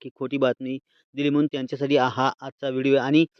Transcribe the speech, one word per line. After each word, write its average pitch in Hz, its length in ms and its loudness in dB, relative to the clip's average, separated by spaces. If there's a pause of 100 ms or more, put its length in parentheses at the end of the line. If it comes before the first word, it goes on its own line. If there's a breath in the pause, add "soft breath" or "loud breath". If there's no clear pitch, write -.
की 127 120 -14
खोटी 135 240 -6
बातमी 131 400 -2 (360)
दिली 143 160 0
म्हणून 147 160 2
त्यांच्यासाठी 139 500 -2
हा, 127 120 4
हा 131 320 0
आजचा 135 280 -10
व्हिडिओ 131 280 2
आहे. 127 100 2
आणि 151 200 2 (140 soft breath)